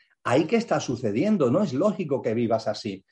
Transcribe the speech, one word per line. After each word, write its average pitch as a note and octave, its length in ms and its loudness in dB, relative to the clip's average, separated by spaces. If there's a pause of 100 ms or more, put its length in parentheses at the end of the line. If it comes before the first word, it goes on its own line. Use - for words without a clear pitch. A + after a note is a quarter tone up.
(240)
¿Ahí C#3+ 220 2
qué A#3 120 0
está F#3 220 0
sucediendo? C3 680 0
No E3+ 140 2
es D3 100 -2
lógico D3+ 480 0
que A#2 120 -2
vivas A2+ 340 0
así. G#2 440 -6